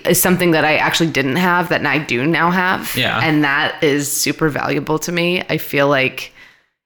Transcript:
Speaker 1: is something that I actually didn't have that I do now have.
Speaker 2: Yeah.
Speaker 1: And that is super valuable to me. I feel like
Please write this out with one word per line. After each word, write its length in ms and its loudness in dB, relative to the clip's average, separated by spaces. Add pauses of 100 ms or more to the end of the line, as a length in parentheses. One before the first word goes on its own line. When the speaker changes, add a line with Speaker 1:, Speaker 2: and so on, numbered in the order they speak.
Speaker 1:
is 140 2
something 320 2
that 140 2
I 120 2
actually 340 0
didn't 240 0
have 340 2
that 160 0
I 140 0
do 260 -2
now 240 2
have. 460 -2
Speaker 2:
Yeah. 260 0
Speaker 1:
And 220 2
that 400 0
is 280 2
super 380 -2
valuable 500 -2
to 120 -6
me. 380 -2
I 100 -2
feel 300 0
like 440 -2 (520)